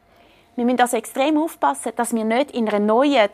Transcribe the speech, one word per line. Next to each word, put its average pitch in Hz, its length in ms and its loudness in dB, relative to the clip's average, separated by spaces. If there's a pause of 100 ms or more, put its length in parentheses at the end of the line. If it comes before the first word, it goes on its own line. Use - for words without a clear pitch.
(580)
Wir 240 60 -2
müssen 247 160 2
also 247 160 0
extrem 269 420 0
aufpassen, 285 600 -4
dass 240 180 -2
wir 226 80 -2
nicht 233 280 0
in 233 180 -2
einer 208 100 0
neuen 226 540 4